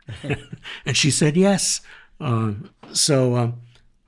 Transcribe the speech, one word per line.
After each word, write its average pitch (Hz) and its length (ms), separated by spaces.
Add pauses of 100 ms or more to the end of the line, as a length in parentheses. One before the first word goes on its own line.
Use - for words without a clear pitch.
<laughs> - 140 (640)
And 131 100
she 143 140
said, 151 260
"Yes." 190 460 (380)
Uh, 113 340 (380)
so, 127 440
um, 120 240 (480)